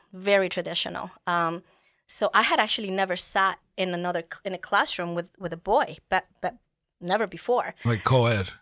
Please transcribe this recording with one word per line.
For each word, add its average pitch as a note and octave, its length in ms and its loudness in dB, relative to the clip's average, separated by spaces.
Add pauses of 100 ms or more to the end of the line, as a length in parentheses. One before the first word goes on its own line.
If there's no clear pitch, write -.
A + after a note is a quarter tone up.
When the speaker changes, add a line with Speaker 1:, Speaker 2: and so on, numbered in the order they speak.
(140)
Speaker 1:
very F#3+ 360 4
traditional. F3 600 -4 (160)
Um, E3+ 360 0 (440)
so - 260 0
I G#3 100 6
had D#4+ 160 2
actually G#3+ 320 -2
never F#3+ 240 0
sat F#3+ 420 0 (200)
in F#3 160 -2
another F3 280 -2
c-, - 220 -14
in F#3+ 100 -6
a F3 60 -6
classroom F#3 560 -2
with, E3+ 140 -6 (100)
with E3+ 140 -8
a E3 40 -8
boy, G3 400 0 (120)
but, F#3 160 0 (160)
but E3 140 -4 (460)
never G3 260 0
before. G#3 460 -2 (100)
Speaker 2:
Like A#2 200 0
co-ed? A#2 460 2 (120)